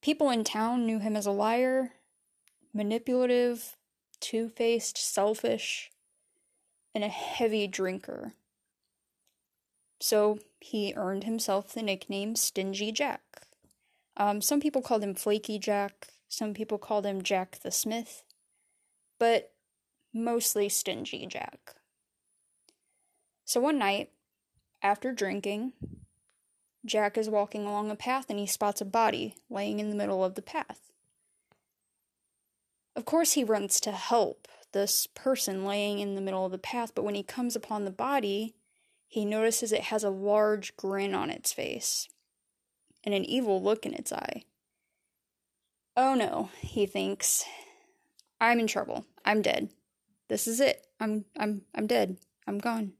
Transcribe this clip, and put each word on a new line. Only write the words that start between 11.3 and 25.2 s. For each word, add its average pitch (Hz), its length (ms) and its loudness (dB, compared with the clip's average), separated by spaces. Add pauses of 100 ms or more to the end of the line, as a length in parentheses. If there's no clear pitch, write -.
the 226 80 -6
nickname 202 520 -2
Stingy 196 580 -2
Jack. - 500 -4 (720)
Um, 208 240 2
some 294 180 2
people 285 220 2
called 226 240 0
him 196 100 -2
Flaky 214 440 0
Jack, 202 500 -2 (220)
some 214 240 -4
people 214 240 -4
called 208 260 -2
him 196 160 -2
Jack 185 420 -2
the - 80 -6
Smith, 226 520 -4 (960)
but 233 340 4 (640)
mostly 226 560 2
Stingy - 560 -4
Jack. - 480 -12 (1700)
So - 160 0
one 294 160 4
night, 202 360 0 (680)
after 208 300 2
drinking, 208 640 -2 (1120)